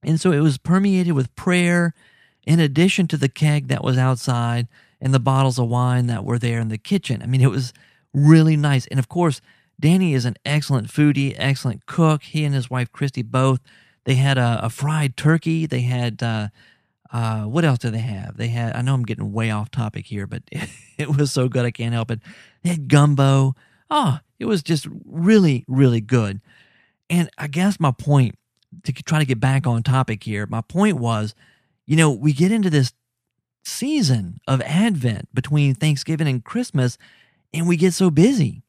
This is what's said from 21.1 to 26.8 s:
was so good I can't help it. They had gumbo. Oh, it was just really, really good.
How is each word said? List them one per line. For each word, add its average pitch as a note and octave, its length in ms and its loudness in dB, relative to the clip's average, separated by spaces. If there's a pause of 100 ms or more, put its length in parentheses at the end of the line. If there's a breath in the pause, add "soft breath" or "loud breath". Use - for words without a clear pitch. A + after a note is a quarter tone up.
was C#3+ 160 0
so B2+ 160 0
good A#2+ 180 0
I A#2+ 60 -2
can't A#2 220 -6
help A2+ 180 -4
it. A2 80 -6 (420 loud breath)
They E3+ 100 -2
had D3 180 -6
gumbo. C3+ 680 4 (340 soft breath)
Oh, A#3+ 300 0 (240)
it - 20 -6
was G#3 160 0
just D#3+ 260 -2 (180)
really, E3 600 4
really B2+ 340 4
good. G#2+ 400 -2 (680 soft breath)